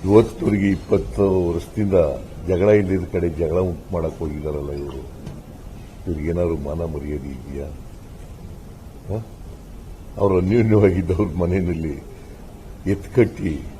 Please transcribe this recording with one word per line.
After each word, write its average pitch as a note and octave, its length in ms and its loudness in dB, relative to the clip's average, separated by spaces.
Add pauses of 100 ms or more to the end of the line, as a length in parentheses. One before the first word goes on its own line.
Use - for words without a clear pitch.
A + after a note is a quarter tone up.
ಇವತ್ತವರೆಗೆ G2+ 640 6
ಇಪ್ಪತ್ತು F#2+ 800 2
ವರ್ಷದಿಂದ F#2+ 440 -2 (540)
ಜಗಳ F#2 220 4
ಇಲ್ಲದ F#2+ 420 4
ಕಡೆ F2 180 2
ಜಗಳ D#2+ 300 0
ಉಂಟು F2+ 340 -2
ಮಾಡಕ್ D#2+ 260 -2
ಹೋಗಿದಾರಲ್ಲ D2 520 -4
ಇವರು. C#2+ 480 -8 (880)
ಇವ್ರಿಗೇನಾದ್ರು E2 500 0
ಮಾನ C#2+ 200 -6
ಮರ್ಯಾದೆ D2 520 -6
ಇದೆಯಾ? C#2 380 -10 (1400)
ಹ? A2 140 -4 (920)
ಅವ್ರು G2 200 4
ಅನ್ಯೋನ್ಯವಾಗಿದ್ದವ್ರ F#2+ 1000 4
ಮನೆಯಲ್ಲಿ E2+ 680 0 (880)
ಎತ್ಕಟ್ಟಿ G2 680 0 (180)